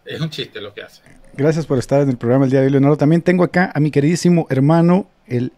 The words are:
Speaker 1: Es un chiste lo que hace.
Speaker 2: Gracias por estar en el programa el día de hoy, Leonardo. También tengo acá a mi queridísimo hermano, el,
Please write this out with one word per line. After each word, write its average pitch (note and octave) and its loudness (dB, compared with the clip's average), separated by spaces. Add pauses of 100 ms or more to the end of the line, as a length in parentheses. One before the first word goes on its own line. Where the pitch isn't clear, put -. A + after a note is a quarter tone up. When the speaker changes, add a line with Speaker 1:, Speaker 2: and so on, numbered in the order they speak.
Speaker 1:
Es - -12
un D#3+ -8
chiste A2 -12
lo G2+ -16
que - -16
hace. - -20 (360)
Speaker 2:
Gracias D3+ -2
por C3+ -2
estar C#3 -2
en C#3+ -2
el B2+ -2
programa B2+ 0
el C3 0
día C3+ 2
de C3+ 2
hoy, C#3 0
Leonardo. C#3+ 2
También D#3 2
tengo F3+ 2
acá F3+ 0
a D#3 -6
mi D3 0
queridísimo E3 0
hermano, E3+ 2 (200)
el, B2 -4